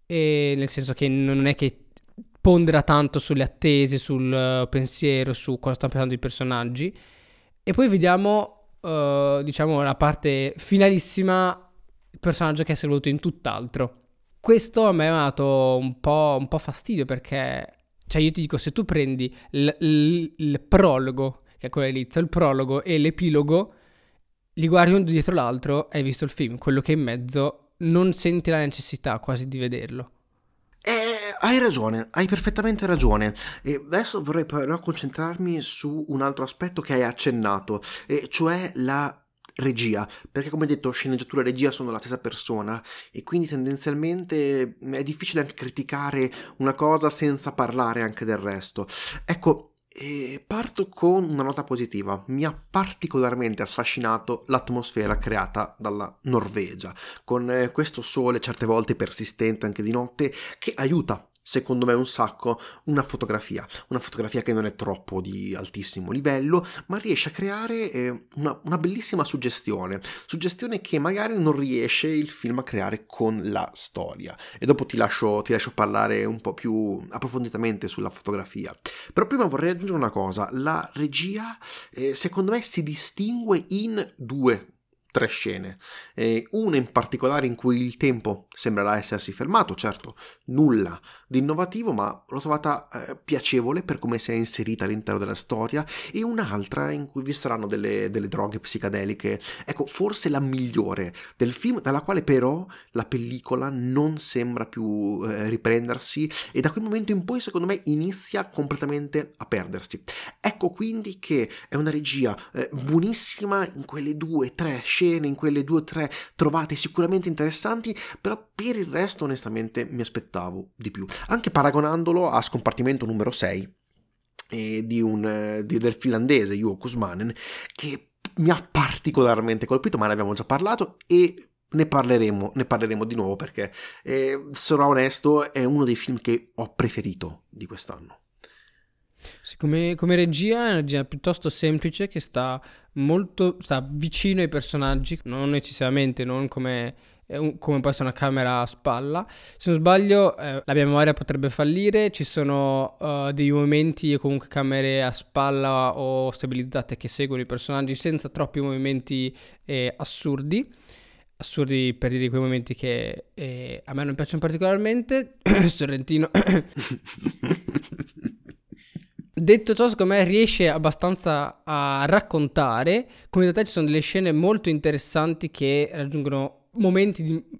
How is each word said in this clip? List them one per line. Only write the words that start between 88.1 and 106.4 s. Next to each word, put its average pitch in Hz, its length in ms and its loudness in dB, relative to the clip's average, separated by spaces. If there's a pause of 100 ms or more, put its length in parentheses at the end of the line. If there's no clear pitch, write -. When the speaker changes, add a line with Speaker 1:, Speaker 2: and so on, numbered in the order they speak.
Speaker 2:
sembrerà 104 480 0
essersi 98 360 -6
fermato, 190 420 0
certo, - 400 -8 (300)
nulla 120 540 2 (280)
di 127 120 0
innovativo, 180 520 -2
ma - 360 -4
l'ho 131 120 -8
trovata, 151 500 -2
eh, - 260 -12
piacevole 135 680 0
per - 160 -6
come 117 180 -2
si 113 140 -4
è - 20 -2
inserita 113 520 -2
all'interno 104 340 -2
della 98 160 -4
storia, 123 500 -4 (260)
e 214 120 -4
un'altra 147 680 -4
in 147 140 -6
cui 135 180 -8
vi 139 100 -6
saranno 113 340 -4
delle, 104 420 -2
delle 104 180 -4
droghe 101 320 -4
psichedeliche. 104 800 -4 (260)
Ecco, - 200 -4
forse 202 440 -2
la 139 100 0
migliore 113 720 -2 (220)
del 123 160 2
film, 127 300 -2
dalla 139 200 0
quale 190 220 -2
però 139 420 2 (260)
la 113 140 -2
pellicola 127 640 -4
non 139 480 0
sembra 120 480 -4
più, 104 600 -2
eh, 107 240 -2
riprendersi, 120 800 0 (240)